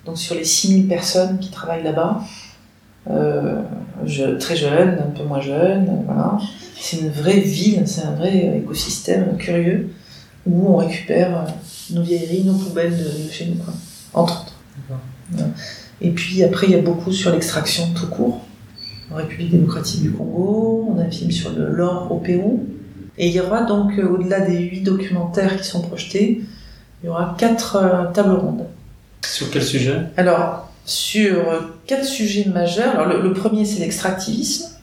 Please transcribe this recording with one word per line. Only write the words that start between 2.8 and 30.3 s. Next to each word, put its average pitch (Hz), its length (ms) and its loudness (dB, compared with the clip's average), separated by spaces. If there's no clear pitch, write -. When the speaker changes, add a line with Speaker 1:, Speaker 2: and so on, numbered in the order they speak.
Speaker 1:
euh, 147 540 0
je-, 135 320 -2
très - 180 -2
jeunes, 160 440 4
un 147 180 -2
peu 147 60 -6
moins 139 180 -2
jeunes, 180 640 2
voilà. 180 320 0
C'est 165 140 -6
une 156 120 -2
vraie 170 320 4
ville, 190 440 2
c'est - 160 -2
un 151 120 -2
vrai 180 440 2
écosystème - 800 -2
curieux 170 520 0
où 180 260 6
on - 40 8
récupère, 170 600 2
euh, 156 60 -2
nos 170 100 0
vieilleries, 170 420 0
nos 190 120 4
poubelles 170 420 0
de, 160 60 0
de 151 280 -4
chez 170 140 -8
nous, - 180 -2
quoi, - 100 -8
entre - 260 2
autres. - 140 -16
Speaker 2:
D'accord. 131 240 -10
Speaker 1:
Voilà. 170 200 -2
Et 180 80 2
puis 185 340 0
après, - 220 2
il 190 80 6
y - 20 8
a 156 60 4
beaucoup 170 300 0
sur 180 200 2
l'extraction 160 600 0
tout 170 140 -4
court, - 340 -2
en 156 60 -8
République 165 340 -4
démocratique - 500 2
du - 100 2
Congo, 220 800 0
on 170 80 2
a 170 40 2
un 170 80 0
film - 180 -2
sur - 220 -2
le, 151 180 -2
l'or 175 420 -2
au 170 60 -2
Pérou. 180 480 0
Et 175 80 2
il 170 60 2
y 185 60 2
aura 202 220 0
donc, 202 380 2
euh, 180 100 2
au-delà 185 300 2
des 175 180 2
huit 180 240 -4
documentaires 190 800 0
qui - 60 -8
sont 175 140 -2
projetés, 214 600 0
il - 20 -10
y 170 40 -4
aura 170 280 -2
quatre, 226 380 0
euh, 180 360 2
tables 196 220 4
rondes. - 320 -2
Speaker 2:
Sur - 280 -6
quel 135 100 0
sujet ? 131 380 0
Speaker 1:
Alors, 175 500 2